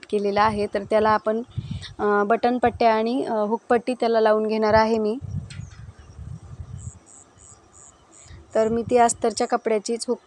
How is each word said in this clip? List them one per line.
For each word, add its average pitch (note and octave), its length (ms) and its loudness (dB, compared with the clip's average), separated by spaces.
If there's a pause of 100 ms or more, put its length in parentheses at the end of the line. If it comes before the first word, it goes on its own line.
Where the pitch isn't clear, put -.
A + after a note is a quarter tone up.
केलेला G3+ 340 0
आहे. G#3 240 0
तर G3+ 160 -6
त्याला G#3+ 260 2
आपण, A3 320 0 (580)
अ, G#3 240 2
बटन A#3 340 2
पट्ट्या A#3 360 2
आणि, A3+ 320 0
अ, - 80 -4
हुक G#3+ 360 -2
पट्टी B3 240 0
त्याला A#3 260 0
लावून A3 280 4
घेणार G#3+ 260 2
आहे A3 240 4
मी. G#3+ 200 -2 (3500)
तर A3 120 2
मी A#3 160 -2
ती B3 140 2
अस्तरच्या A#3 500 2
कपड्याचीच A3+ 600 -2
हुक A#3 200 -4